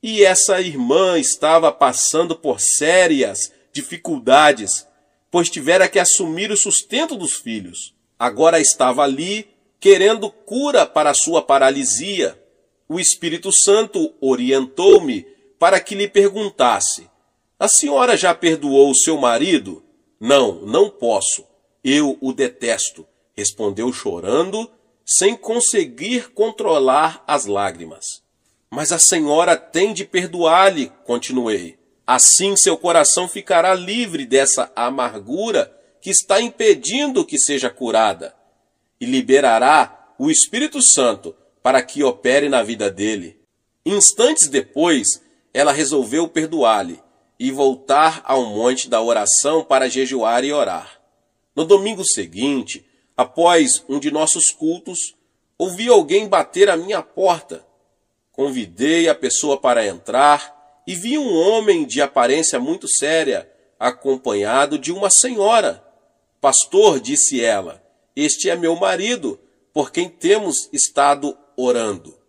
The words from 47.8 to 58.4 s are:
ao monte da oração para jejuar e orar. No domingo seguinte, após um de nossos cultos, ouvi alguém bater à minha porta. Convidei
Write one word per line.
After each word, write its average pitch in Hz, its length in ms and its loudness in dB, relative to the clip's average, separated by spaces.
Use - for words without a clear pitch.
ao 131 200 0
monte 117 440 -4
da 117 120 0
oração 117 600 0
para 131 260 0
jejuar 123 560 -2
e 143 80 -4
orar. 104 480 -6
No 156 100 -2
domingo 196 400 2
seguinte, 107 800 -6
após 165 720 2
um 139 120 -6
de 147 100 -4
nossos 156 400 0
cultos, 175 640 -8
ouvi 190 320 -6
alguém 202 380 4
bater 196 420 2
à 175 80 2
minha 180 240 -6
porta. - 640 -4
Convidei 135 760 -2